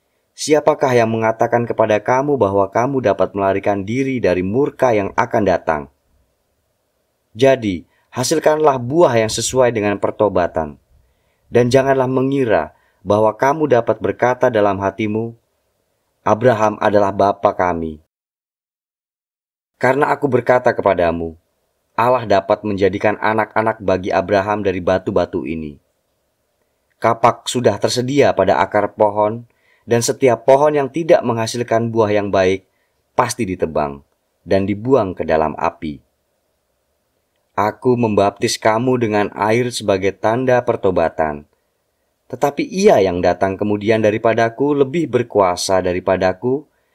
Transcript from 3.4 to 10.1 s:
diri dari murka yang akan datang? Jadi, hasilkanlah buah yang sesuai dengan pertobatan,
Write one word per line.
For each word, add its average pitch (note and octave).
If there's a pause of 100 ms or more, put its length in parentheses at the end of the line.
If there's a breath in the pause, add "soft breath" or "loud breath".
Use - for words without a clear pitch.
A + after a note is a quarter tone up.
diri C3
dari F#2
murka B2+
yang G2
akan A#2+
datang? E2 (1600)
Jadi, A#2 (240)
hasilkanlah D3+
buah C#3+
yang A2
sesuai A#2+
dengan G#2
pertobatan, F2+ (800)